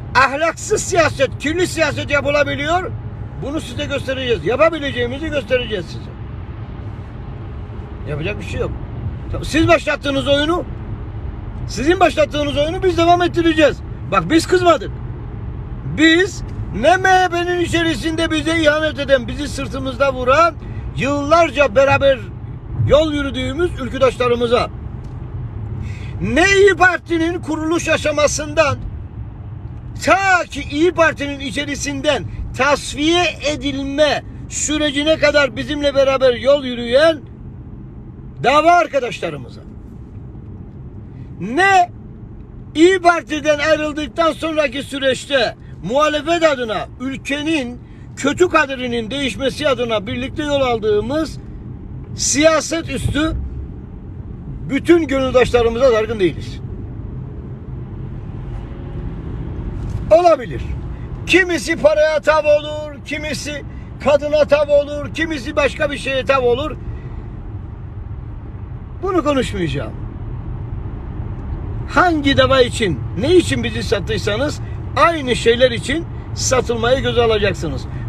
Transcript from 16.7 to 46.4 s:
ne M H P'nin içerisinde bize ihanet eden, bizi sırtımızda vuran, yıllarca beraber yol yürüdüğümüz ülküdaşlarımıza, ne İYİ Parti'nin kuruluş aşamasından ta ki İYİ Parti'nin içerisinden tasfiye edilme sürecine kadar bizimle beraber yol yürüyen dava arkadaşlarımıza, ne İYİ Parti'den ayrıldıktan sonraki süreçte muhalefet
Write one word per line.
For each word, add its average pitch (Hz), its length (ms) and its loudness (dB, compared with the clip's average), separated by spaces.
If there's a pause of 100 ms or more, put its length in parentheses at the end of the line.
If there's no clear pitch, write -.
ne 330 160 6
M 381 120 2
H 370 200 6
P'nin 349 320 0
içerisinde 330 680 0
bize 320 320 0
ihanet 302 360 2
eden, 269 300 2
bizi 262 200 -6
sırtımızda 262 640 -2
vuran, 269 420 4 (420)
yıllarca 285 800 2
beraber 277 440 6 (720)
yol 302 240 6
yürüdüğümüz 277 680 -2
ülküdaşlarımıza, 240 880 2 (1500)
ne 240 240 2 (120)
İYİ 392 180 8
Parti'nin 339 640 2
kuruluş 311 480 -2
aşamasından 294 880 2 (1300)
ta 370 460 4
ki 277 200 -8
İYİ 320 220 4
Parti'nin 285 480 2
içerisinden 277 840 -2 (320)
tasfiye 294 680 2 (280)
edilme 277 680 0 (260)
sürecine 302 680 0
kadar 285 380 4
bizimle 285 380 -2
beraber 269 400 6
yol 269 300 4
yürüyen 247 560 4 (1200)
dava 302 280 8
arkadaşlarımıza, 208 880 0 (1800)
ne 359 500 4 (840)
İYİ 359 240 8
Parti'den 302 600 2
ayrıldıktan 302 760 0
sonraki 302 500 -2
süreçte 262 760 0 (280)
muhalefet 302 580 2